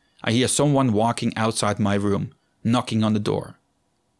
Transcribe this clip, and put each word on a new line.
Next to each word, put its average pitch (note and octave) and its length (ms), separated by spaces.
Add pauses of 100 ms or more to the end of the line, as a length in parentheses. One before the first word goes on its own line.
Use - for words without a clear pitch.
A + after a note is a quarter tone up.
(240)
I A2 80
hear A#2+ 160
someone C#3 440
walking A2+ 440
outside A2 420
my G2+ 160
room, G2+ 380 (320)
knocking A2+ 400
on G#2+ 80
the G#2+ 80
door. - 380 (600)